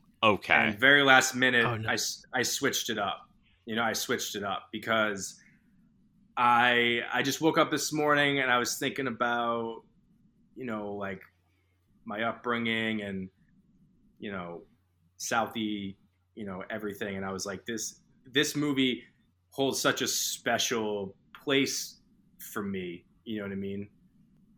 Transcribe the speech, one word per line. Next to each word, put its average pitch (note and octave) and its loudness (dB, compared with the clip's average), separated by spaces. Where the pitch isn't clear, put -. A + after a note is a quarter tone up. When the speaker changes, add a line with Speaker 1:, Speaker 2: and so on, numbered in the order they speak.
Speaker 1:
Okay. G#2 4
Speaker 2:
And D2 4
very C#3 6
last C3 8
minute, B2 4
Speaker 3:
Oh, A2+ 0
no. A2 -6
Speaker 2:
I A#2+ 0
s-, - -4
I B2+ 2
switched - -2
it G#2+ -4
up. G2 -4
You A2+ -8
know, A#2 0
I A2 0
switched - -4
it G2+ -6
up G2 -6
because G#2+ -2
I, A#2+ 4
I B2 0
just C3+ -2
woke D#3 2
up D3 4
this D3+ -4
morning C#3+ 2
and C3 0
I B2 4
was A#2 -2
thinking C3+ -4
about, A#2 -2
you C3 -10
know, G#2 -6
like, G2 -8
my A2 -6
upbringing A2+ -2
and, F#2+ -6
you G#2+ -8
know, F2 -8
Southie, G#2+ -4
you A2+ -14
know, F#2+ -10
everything. G#2 -6
And G2 -6
I F#2+ -6
was F#2+ -6
like, F#2+ -8
"This, - -8
this D3 0
movie C3+ 0
holds C3+ 0
such C3+ 2
a A#2 0
special G#2+ -2
place - 0
for - -8
me." F#2 -6
You A2 -6
know G2+ -6
what G2 -8
I G2 -6
mean? G2 -8